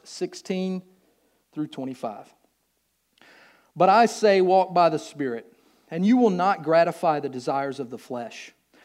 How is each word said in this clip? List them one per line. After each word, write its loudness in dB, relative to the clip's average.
sixteen -8
through -6
twenty-five. -12
"But 4
I 6
say, 2
walk 2
by 4
the -2
Spirit, -10
and -4
you 4
will 4
not 0
gratify 2
the -6
desires -6
of -10
the -12
flesh. -14